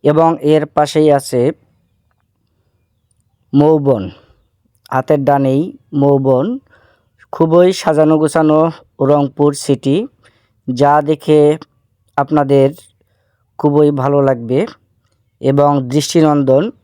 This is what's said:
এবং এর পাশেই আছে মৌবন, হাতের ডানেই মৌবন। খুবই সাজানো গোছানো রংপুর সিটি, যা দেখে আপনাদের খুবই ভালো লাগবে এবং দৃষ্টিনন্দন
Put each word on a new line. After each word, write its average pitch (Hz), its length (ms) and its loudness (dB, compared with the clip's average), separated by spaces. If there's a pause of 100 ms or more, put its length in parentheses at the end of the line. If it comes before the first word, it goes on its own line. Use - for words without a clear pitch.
এবং 160 380 2
এর 151 240 0
পাশেই 151 460 0
আছে 135 400 0 (2000)
মৌবন, 139 560 2 (800)
হাতের 139 360 -2
ডানেই 139 480 0 (200)
মৌবন। 139 680 0 (720)
খুবই 175 420 2
সাজানো 156 440 0
গোছানো 156 540 0 (300)
রংপুর 143 520 0
সিটি, 143 540 -4 (600)
যা 143 340 2
দেখে 151 560 0 (600)
আপনাদের 139 520 0 (880)
খুবই 147 340 0
ভালো 143 300 -2
লাগবে 131 440 -4 (760)
এবং 143 480 0
দৃষ্টিনন্দন 147 840 0 (120)